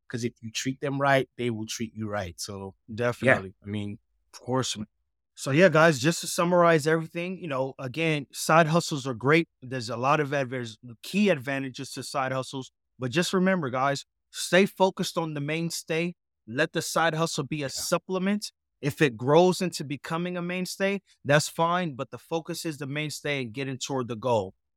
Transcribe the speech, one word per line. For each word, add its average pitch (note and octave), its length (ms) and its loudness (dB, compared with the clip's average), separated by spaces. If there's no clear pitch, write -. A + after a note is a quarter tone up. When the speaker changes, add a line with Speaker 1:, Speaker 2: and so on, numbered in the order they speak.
Speaker 1:
'Cause A#2 160 -6
if A#2+ 160 -4
you A2 100 -14
treat C3 300 -6
them C#3 200 -4
right, C3+ 360 4
they B2 140 -2
will A2 160 -6
treat A2+ 280 -8
you G#2+ 140 -6
right. G2+ 320 -6
So, G2 340 -8
yeah, A#2+ 200 4
Speaker 2:
Definitely. F#2+ 220 -14
Speaker 1:
I - 40 -12
mean, G#2 320 -6
Speaker 2:
Of - 80 -20
course, B2 360 -2
man. G#2+ 100 -10
So, - 140 -6
yeah, E3 160 8
guys, D#3 320 6
just D#3 220 2
to - 60 -10
summarize E3+ 600 4
everything, E3+ 520 -2
you F3 80 -10
know, C3+ 300 -4
again, D3 540 -2
side E3 360 4
hustles D#3 380 0
are C3 80 -4
great. C#3 360 4
There's B2 280 -8
a A#2 80 -6
lot C#3 240 2
of C#3 120 -2
ad-, C#3 160 -2
there's A#2+ 280 -8
key G3+ 260 2
advantages C3+ 640 -4
to C3 100 -10
side C3 280 -4
hustles. C3 400 -6
But B2 140 -4
just E3+ 220 2
remember, F#3 360 2
guys, C3+ 360 0
stay - 340 4
focused F#3+ 520 0
on E3 160 -2
the D3 80 -4
mainstay. D#3+ 720 -2
Let B2 240 0
the E3 100 -2
side E3 340 2
hustle D#3+ 280 0
be D3 200 -4
a C3 140 -6
Speaker 1:
Yeah. - 120 -6
Speaker 2:
supplement. F#3+ 640 -2
If C#3 200 -2
it C3 160 2
grows D#3 440 4
into F3 220 -4
becoming E3 540 -6
a F3 40 -6
mainstay, F#3 600 -4
that's C#3+ 240 4
fine. E3+ 460 -2
But C3 160 -8
the B2 60 -12
focus E3 480 -8
is D#3 120 -4
the C#3+ 100 -8
mainstay C#3+ 540 -4
and A#2 120 -8
getting C3+ 240 -6
toward C3 300 -4
the A#2+ 80 -6
goal. G#2+ 380 2